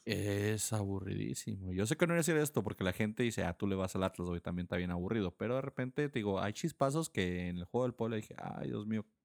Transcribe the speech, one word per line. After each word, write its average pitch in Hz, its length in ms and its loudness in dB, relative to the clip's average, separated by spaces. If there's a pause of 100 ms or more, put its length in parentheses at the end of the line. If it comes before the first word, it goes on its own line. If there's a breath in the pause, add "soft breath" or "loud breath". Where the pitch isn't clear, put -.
es 104 680 0
aburridísimo. 101 1000 -2
Yo 95 120 2
sé 143 120 2
que 175 100 4
no 170 60 2
voy 170 60 4
a - 20 4
decir 160 160 2
esto 143 260 2
porque 101 220 -2
la 92 80 4
gente 110 320 0
dice, 110 200 0
"Ah, 87 140 0
tú 104 80 0
le 98 80 2
vas 95 220 0
al 95 80 4
Atlas, 90 240 0
güey, 87 120 0
también 87 260 -4
está 90 100 -2
bien 90 160 0
aburrido". 92 440 0
Pero 120 200 -2
de 135 60 -2
repente, 139 460 -2
te 131 120 -2
digo, 98 200 2
hay 101 120 0
chispazos 151 580 0
que 90 380 0
en 87 100 -4
el 87 60 -6
juego 123 200 0
del 123 100 0
Puebla 113 220 -2
dije, - 220 -6
"Ay, - 300 -6
Dios 110 180 -4
mío". 110 180 -2 (200)